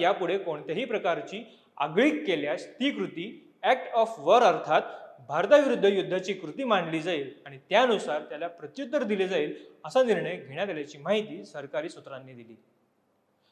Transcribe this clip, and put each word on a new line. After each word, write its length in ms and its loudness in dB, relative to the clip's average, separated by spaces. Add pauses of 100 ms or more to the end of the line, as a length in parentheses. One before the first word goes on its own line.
यापुढे 380 2
कोणत्याही 460 -4
प्रकारची 760 -4 (160)
आगळीक 500 2
केल्यास 400 -2
ती 240 -2
कृती 600 -8 (140)
act 360 2
of 280 -2
war 120 8
अर्थात 420 4 (460)
भारताविरुद्ध 560 4
युद्धाची 480 2
कृती 320 -8
मानली 360 2
जाईल 340 -4 (120)
आणि 120 -16 (120)
त्यानुसार 520 2
त्याला 240 -8
प्रत्युत्तर 560 -6
दिले 260 0
जाईल, 260 -2 (300)
असा 180 2
निर्णय 340 0
घेण्यात 320 -8
आल्याची 300 -8
माहिती 460 -4
सरकारी 440 -8
सूत्रांनी 440 -16
दिली. 240 -20 (960)